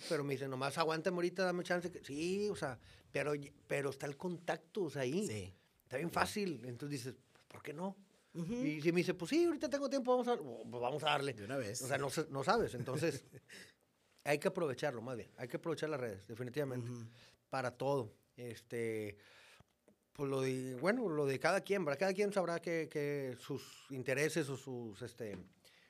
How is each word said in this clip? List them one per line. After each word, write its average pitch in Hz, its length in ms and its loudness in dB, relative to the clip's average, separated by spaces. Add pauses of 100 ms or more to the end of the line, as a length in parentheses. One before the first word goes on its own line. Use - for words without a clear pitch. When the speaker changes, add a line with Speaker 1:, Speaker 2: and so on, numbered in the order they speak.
Speaker 1:
pero 147 160 2
me 139 100 0
dicen, 135 160 -2
"Nomás 131 280 0
aguántame 160 380 4
ahorita, 180 280 2
dame 180 200 2
chance", 175 260 0
que, - 140 -12
sí, 180 460 0
o 190 60 -2
sea, 131 220 -4 (340)
pero, 143 200 0 (340)
pero 139 240 2
está 135 160 -4
el 143 100 -4
contacto, 175 680 -2
o 151 60 0
sea, 139 120 -2
ahí. 170 240 2
Speaker 2:
Sí. 101 280 -6 (300)
Speaker 1:
Está - 120 -6
bien 165 140 -2
Speaker 2:
Sí. - 40 -4
Speaker 1:
fácil, 180 520 2
entonces 131 360 -4
dices, 123 120 -6 (340)
"¿Por - 140 -18
qué 151 100 -8
no?". 185 240 -4 (380)
Speaker 2:
Ujú. 170 220 -2
Speaker 1:
Y 151 260 0
si 165 100 6
me 170 80 4
dice, 175 140 2
"Pues 175 160 -6
sí, 339 160 6
ahorita 302 240 2
tengo 277 180 2
tiempo, 254 240 2
vamos 247 160 4
a, 240 80 4
pues 117 460 -6
vamos 131 200 2
a 151 40 2
darle". 143 260 4
Speaker 2:
De 107 140 -10
una 127 100 -2
vez. 120 240 -2
Speaker 1:
O 127 80 -4
sea, 139 80 2
no 139 140 0
sa-, 156 180 0
no 135 160 -2
sabes, 185 300 4
entonces 131 580 0
Speaker 2:
<laughs> 123 100 -18 (840)
Speaker 1:
hay 147 140 4
que 196 100 0
aprovecharlo, 147 520 0
más 123 160 -6
bien, 104 220 -8
hay 123 100 -6
que 170 80 -4
aprovechar 160 320 -2
las 151 120 -2
redes, 104 260 -6
definitivamente, 123 640 -4
Speaker 2:
Ujú. 117 160 -10 (420)
Speaker 1:
para 131 220 -2
todo, 131 420 0 (240)
este, 113 800 -4 (960)
pues 143 160 -2
lo 135 140 2
de, 131 380 0
bueno, 214 280 2
lo 151 160 2
de 135 160 2
cada 185 220 4
quien, 196 240 2
¿verdad? 139 120 0
Cada 190 140 4
quien 202 200 2
sabrá 170 280 2
que, 165 300 0
que 143 500 -2
sus - 500 -8
intereses 139 600 2
o 135 80 -4
sus, 120 440 -8
este, 110 360 -8 (520)